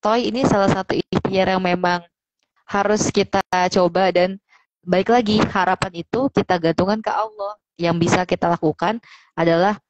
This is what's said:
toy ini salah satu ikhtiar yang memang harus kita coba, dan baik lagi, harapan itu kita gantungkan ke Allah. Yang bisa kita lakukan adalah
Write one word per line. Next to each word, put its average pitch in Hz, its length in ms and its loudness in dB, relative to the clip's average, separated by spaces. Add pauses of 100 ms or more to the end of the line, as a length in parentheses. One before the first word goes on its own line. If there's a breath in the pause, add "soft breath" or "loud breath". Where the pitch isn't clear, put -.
toy 220 240 0
ini 226 160 -2
salah 196 240 2
satu 190 260 -2
ikhtiar 190 600 -2
yang 185 80 -2
memang 175 400 0 (640)
harus 208 420 0
kita 196 300 0 (320)
coba, 180 400 2
dan 180 240 0 (480 soft breath)
baik 180 240 0
lagi, 220 320 2
harapan 185 640 -2
itu 262 320 -4
kita 185 240 0
gantungkan 175 400 0
ke 214 120 -4
Allah. 208 440 -6 (240)
Yang 170 240 0
bisa 175 260 2
kita 170 220 0
lakukan 170 500 -2 (320 loud breath)
adalah 170 460 2 (100)